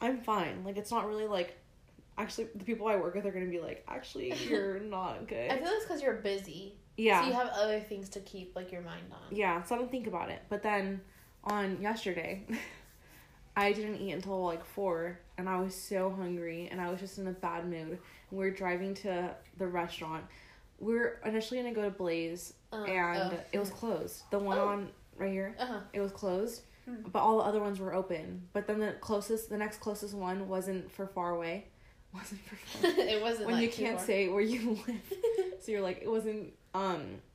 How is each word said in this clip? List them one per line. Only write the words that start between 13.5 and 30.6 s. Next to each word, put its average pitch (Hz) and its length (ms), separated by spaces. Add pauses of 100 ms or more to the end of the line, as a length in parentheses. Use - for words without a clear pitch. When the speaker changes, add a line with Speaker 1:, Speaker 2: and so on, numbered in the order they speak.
Speaker 1:
I 202 180
didn't 214 240
eat 196 160
until, 185 300
like, 170 220
four, 175 540 (180)
and 185 120
I 185 100
was 185 160
so 190 360
hungry, 175 600
and 180 80
I 180 100
was 185 100
just 190 180
in 196 100
a 190 40
bad 175 360
mood. 160 240
And 180 80 (320)
we 190 60
were 190 140
driving 190 440
to 180 360 (260)
the 190 100
restaurant. 170 560 (560)
We 220 140
were 233 320
initially 220 360
gonna 240 120
go 214 100
to 202 80
Blaze, 170 600 (180)
Speaker 2:
Uh, 214 140
Speaker 1:
and 180 480
Speaker 2:
oh. 170 60 (120)
Speaker 1:
it 202 80
was 196 100
closed. - 640
The 202 80
one 98 180
Speaker 2:
Oh. 202 100
Speaker 1:
on 101 240 (260)
right 196 140
here, 196 280
Speaker 2:
Uh-huh. 240 220 (100)
Speaker 1:
it 208 80
was 196 120
closed. 196 500 (240)
Speaker 2:
Hmm. 240 180
Speaker 1:
But 208 180
all 220 180
the - 40
other 208 160
ones 202 200
were 185 140
open. 180 600
But 202 140
then 214 120
the 214 140
closest, 220 560
the 208 80
next 208 220
closest 202 340
one 190 340
wasn't 185 440